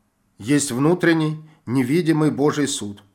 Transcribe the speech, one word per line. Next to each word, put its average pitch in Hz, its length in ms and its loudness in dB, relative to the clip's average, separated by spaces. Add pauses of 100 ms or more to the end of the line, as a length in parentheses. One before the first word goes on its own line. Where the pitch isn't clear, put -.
(380)
Есть 139 340 0
внутренний, 160 760 0 (180)
невидимый 151 640 0
Божий 143 380 0
суд 104 340 -8 (120)